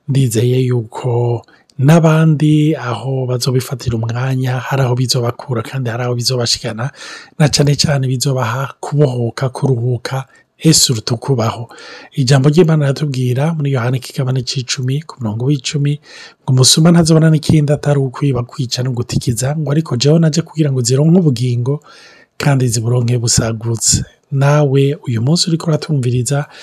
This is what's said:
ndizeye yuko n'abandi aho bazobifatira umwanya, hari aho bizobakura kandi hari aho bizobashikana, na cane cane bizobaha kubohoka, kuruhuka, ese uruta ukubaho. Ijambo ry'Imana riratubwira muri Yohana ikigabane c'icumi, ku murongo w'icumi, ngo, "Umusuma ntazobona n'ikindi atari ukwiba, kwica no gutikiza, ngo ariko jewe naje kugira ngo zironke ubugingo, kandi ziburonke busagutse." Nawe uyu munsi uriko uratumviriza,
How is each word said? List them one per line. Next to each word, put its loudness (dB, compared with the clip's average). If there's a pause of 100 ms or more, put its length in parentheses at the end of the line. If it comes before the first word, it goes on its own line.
ndizeye 2
yuko -2 (380)
n'abandi 4
aho -6
bazobifatira -2
umwanya, -2
hari -2
aho 0
bizobakura -2
kandi -6
hari -6
aho -4
bizobashikana, -4 (480)
na 4
cane 2
cane 0
bizobaha -2
kubohoka, -2
kuruhuka, -4 (320)
ese 2
uruta -4
ukubaho. -4 (460)
Ijambo 2
ry'Imana 4
riratubwira -2
muri -2
Yohana 0
ikigabane -4
c'icumi, -4
ku -18
murongo -4
w'icumi, -2 (440)
ngo, -2
"Umusuma 6
ntazobona 6
n'ikindi 2
atari 0
ukwiba, -2
kwica -6
no -4
gutikiza, -4
ngo -2
ariko -2
jewe 4
naje 2
kugira -2
ngo -2
zironke 4
ubugingo, 0 (580)
kandi 2
ziburonke 0
busagutse." -2 (280)
Nawe 4 (240)
uyu -2
munsi 0
uriko -2
uratumviriza, -2 (180)